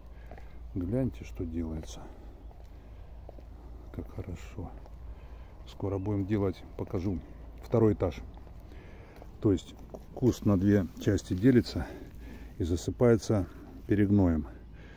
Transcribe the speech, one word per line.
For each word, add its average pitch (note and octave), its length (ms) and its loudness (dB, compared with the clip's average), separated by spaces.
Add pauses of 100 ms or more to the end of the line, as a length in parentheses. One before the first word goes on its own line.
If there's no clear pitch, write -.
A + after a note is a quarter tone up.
(720)
Гляньте, G#2 520 -2
что - 200 -6
делается. D#2+ 560 -6 (1900)
Как - 180 -8
хорошо. F2+ 560 -8 (1000)
Скоро G2 280 -2
будем G2 280 2
делать, G2 360 2 (140)
покажу, F#2 420 0 (460)
второй A2 300 6
этаж. - 280 0 (1160)
То G#2 140 6
есть - 200 -2 (400)
куст - 320 2
на G2+ 140 6
две G2+ 260 6 (140)
части G2 340 2
делится G#2 540 4 (720)
и F#2+ 80 0
засыпается G#2 840 4 (400)
перегноем. G2 600 6 (480)